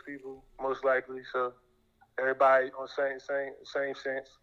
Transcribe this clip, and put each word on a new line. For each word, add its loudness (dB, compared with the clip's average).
people -14
most -2
likely. 0
So 0
everybody 6
on -8
same, -2
same, -4
same -4
sense. -6